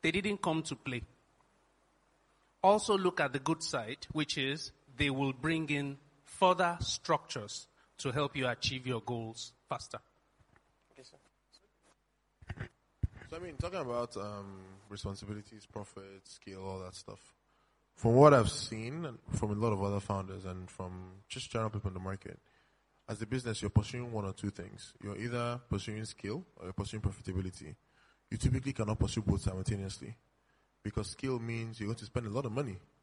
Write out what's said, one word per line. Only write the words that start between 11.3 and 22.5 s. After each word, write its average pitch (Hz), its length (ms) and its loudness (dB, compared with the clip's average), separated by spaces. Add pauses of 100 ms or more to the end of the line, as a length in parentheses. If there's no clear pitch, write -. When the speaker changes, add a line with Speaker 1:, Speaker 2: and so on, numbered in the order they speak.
Speaker 2:
So, 160 80 -8
I - 20 -8
mean, 175 180 -10
talking 180 220 -2
about, 120 380 0
um, 98 440 -8 (280)
responsibilities, 104 840 -8
profit, 98 560 -14
scale, 95 360 -12
all 95 160 -6
that 92 160 -12
stuff. - 240 -14 (760)
From 113 200 6
what 143 180 12
I've 113 160 8
seen 123 560 -6
and - 140 -10 (180)
from 104 140 0
a - 20 0
lot 110 180 2
of 98 120 0
other 101 160 0
founders 95 460 -4
and 92 240 -8
from 92 420 -10 (160)
just - 240 -10
general 110 180 0
people 101 200 -2
in 92 40 -6
the 92 60 -6
market, 95 400 -8 (680)